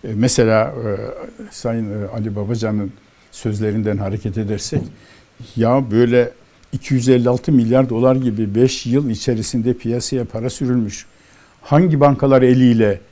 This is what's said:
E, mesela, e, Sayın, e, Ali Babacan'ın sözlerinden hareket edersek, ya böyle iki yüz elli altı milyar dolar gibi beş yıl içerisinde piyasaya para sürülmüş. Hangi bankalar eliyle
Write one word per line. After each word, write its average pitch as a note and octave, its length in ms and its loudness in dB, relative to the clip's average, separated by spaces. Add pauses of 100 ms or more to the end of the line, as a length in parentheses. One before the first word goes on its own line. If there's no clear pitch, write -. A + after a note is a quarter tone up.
E, - 100 -10
mesela, A2 600 2 (120)
e, G2+ 120 -6 (540)
Sayın, G#2+ 520 -6
e, G2 40 -8
Ali G#2+ 280 -8
Babacan'ın G#2+ 560 -4 (400)
sözlerinden G#2+ 680 -4
hareket G2+ 400 -6
edersek, G#2+ 440 -6 (760)
ya A#2+ 360 2
böyle A#2+ 400 2 (420)
iki - 200 -4
yüz B2+ 160 0
elli B2 200 4
altı B2+ 220 -2
milyar B2 380 4
dolar B2 260 2
gibi A2+ 400 -2
beş B2 300 2
yıl B2+ 240 0
içerisinde A#2 640 -2
piyasaya A#2+ 520 -4
para A2+ 240 -8
sürülmüş. B2 560 -4 (560)
Hangi D#3 380 2
bankalar C#3 420 4
eliyle A#2+ 580 4 (120)